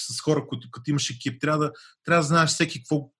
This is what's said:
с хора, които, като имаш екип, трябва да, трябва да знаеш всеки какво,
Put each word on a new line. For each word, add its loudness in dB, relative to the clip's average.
с -8
хора, 2
които, -10
като -10
имаш 0
екип, -8
трябва 2
да, -2
трябва 4
да 0
знаеш 4
всеки 0
какво, -2